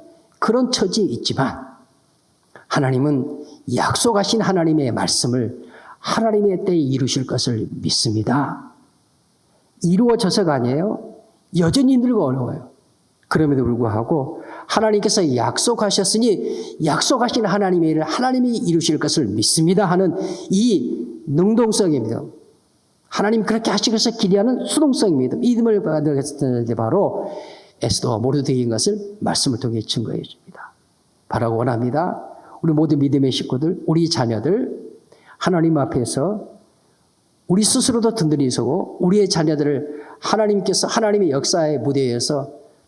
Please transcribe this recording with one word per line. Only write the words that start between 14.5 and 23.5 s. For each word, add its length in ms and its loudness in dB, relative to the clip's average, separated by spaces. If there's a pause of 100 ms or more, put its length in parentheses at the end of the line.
하나님께서 720 2
약속하셨으니 1500 0
약속하신 600 0
하나님의 440 2
일을 120 2
하나님이 560 0
이루실 400 2
것을 280 0
믿습니다 600 2
하는 280 2 (360)
이 760 -2
능동성의 760 2
믿음, 320 -6 (760)
하나님 340 0
그렇게 280 0